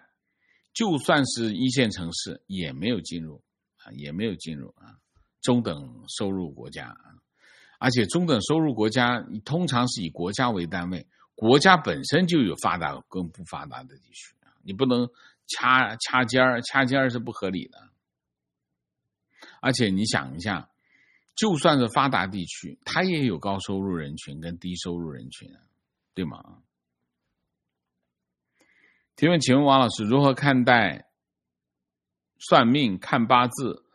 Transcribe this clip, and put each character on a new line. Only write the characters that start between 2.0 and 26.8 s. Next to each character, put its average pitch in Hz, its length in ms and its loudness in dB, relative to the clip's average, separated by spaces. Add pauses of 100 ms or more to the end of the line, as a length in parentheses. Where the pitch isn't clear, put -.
市 - 340 -10
也 90 240 -8
没 76 160 -6
有 113 140 -2
进 85 200 -10
入 76 220 -16 (360)
啊， 58 120 -20
也 71 220 -14
没 95 120 -6
有 107 100 -4
进 78 220 -12
入 65 200 -16
啊， - 200 -20 (440)
中 123 200 2
等 76 460 -8
收 101 240 -6
入 90 200 -6
国 60 180 -16
家 71 180 -14
啊， - 260 -20 (680)
而 127 120 2
且 120 140 2
中 175 200 0
等 131 160 2
收 151 180 0
入 151 140 0
国 110 160 2
家 120 320 0 (240)
通 170 220 -2
常 127 200 2
是 120 140 -6
以 82 80 -4
国 87 220 -6
家 123 180 0
为 92 160 -2
单 87 240 -6
位， 92 160 -8 (300)
国 123 240 6
家 185 160 8
本 135 300 -2
身 180 220 2
就 165 120 4
有 90 180 2
发 85 200 -2
达 73 200 -6 (120)
跟 90 200 -6
不 85 160 -18
发 143 200 -12
达 - 180 -16
的 - 140 -20
地 - 140 -20
区 - 300 -20
啊， - 100 -20 (120)
你 95 80 -12
不 113 140 0
能 123 240 2 (380)
掐， 123 500 2
掐 127 260 0
尖 123 180 2
儿， 123 200 2
掐 135 240 0
尖 135 140 2
儿 131 100 2
是 120 100 -4
不 117 120 -8
合 98 180 -6
理 92 180 -6
的。 - 220 -20 (1700)
而 131 120 0
且 110 160 2
你 95 160 0
想 69 300 -4
一 80 40 -12
下， 90 300 -6 (640)
就 202 220 0
算 156 220 4
是 120 100 2
发 139 180 2
达 98 200 0
地 95 180 -6
区， - 400 -14
它 170 180 -2
也 165 220 0
有 95 120 0
高 98 220 -4
收 95 220 -6
入 98 120 -4
人 76 220 -8
群 76 240 -14
跟 85 180 -10
低 90 180 -10
收 85 220 -8
入 85 120 -8
人 60 200 -14
群 - 240 -20
啊， - 60 -20 (540)
对 92 100 -4
吗？ - 380 -12 (2500)